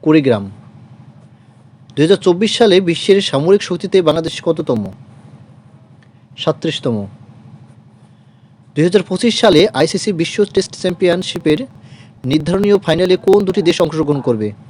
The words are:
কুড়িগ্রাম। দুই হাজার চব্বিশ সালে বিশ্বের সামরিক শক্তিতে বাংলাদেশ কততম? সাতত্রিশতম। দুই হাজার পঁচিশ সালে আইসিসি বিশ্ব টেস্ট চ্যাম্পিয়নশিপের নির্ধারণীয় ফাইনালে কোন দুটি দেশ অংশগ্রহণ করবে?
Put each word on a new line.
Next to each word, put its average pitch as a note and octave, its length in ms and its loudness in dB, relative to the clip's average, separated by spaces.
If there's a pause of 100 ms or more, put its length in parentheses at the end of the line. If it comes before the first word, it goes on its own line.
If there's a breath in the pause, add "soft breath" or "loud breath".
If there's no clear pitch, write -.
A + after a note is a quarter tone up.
কুড়িগ্রাম। C3 480 2 (1500)
দুই C#3 40 -2
হাজার F3 160 4
চব্বিশ F#3+ 420 0
সালে G3+ 220 4
বিশ্বের F#3+ 400 0
সামরিক F#3 420 0
শক্তিতে F#3 400 -2
বাংলাদেশ D#3+ 400 -2
কততম? D3 480 -4 (1500)
সাতত্রিশতম। B2+ 680 -6 (1700)
দুই D3+ 100 0
হাজার F#3 180 2
পঁচিশ G#3 380 -2
সালে F#3+ 280 4
আইসিসি D#3+ 440 -2
বিশ্ব E3+ 320 -2
টেস্ট - 320 -4
চ্যাম্পিয়নশিপের F3+ 880 -2 (580 loud breath)
নির্ধারণীয় F3 540 0
ফাইনালে F3+ 380 2
কোন F#3+ 280 2
দুটি F#3 180 -2
দেশ E3+ 200 0
অংশগ্রহণ D3 380 -2
করবে? G#2+ 320 -2 (180)